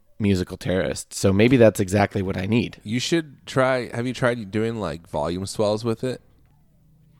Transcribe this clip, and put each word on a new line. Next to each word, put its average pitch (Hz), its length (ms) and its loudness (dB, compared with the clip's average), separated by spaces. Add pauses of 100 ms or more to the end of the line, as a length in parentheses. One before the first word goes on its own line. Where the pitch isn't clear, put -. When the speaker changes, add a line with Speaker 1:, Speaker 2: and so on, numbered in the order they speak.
(200)
Speaker 1:
musical 92 360 0
terrorist, - 580 -4
so 98 180 2
maybe 117 240 6
that's 110 220 6
exactly 101 440 0
what 95 140 -6
I 95 100 -6
need. 101 360 -2
Speaker 2:
You 110 160 -6
should 151 480 -4
try. 131 480 0
Have 117 120 -4
you 127 60 -4
tried 120 380 -2
doing, 110 300 -2
like, 82 280 -6
volume 87 380 -4
swells 107 380 -2
with 113 180 -2
it? 127 180 -6 (1000)